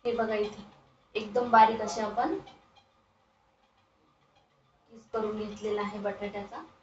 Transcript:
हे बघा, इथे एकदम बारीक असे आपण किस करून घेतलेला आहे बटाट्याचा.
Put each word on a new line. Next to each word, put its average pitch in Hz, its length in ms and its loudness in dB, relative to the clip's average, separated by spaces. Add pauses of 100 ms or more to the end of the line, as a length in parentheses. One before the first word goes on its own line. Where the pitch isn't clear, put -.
हे 233 60 -2
बघा, 220 200 0
इथे 208 280 -4 (500)
एकदम 233 380 0
बारीक 226 300 8
असे 214 200 -4
आपण 240 360 0 (2500)
किस 226 220 -20
करून 214 240 -2
घेतलेला 208 440 -4
आहे 202 180 -6
बटाट्याचा. 202 640 -8 (200)